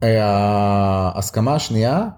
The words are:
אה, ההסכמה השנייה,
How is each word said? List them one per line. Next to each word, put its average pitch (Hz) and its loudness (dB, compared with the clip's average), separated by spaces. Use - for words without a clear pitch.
אה, 110 2
ההסכמה 101 0
השנייה, 135 -2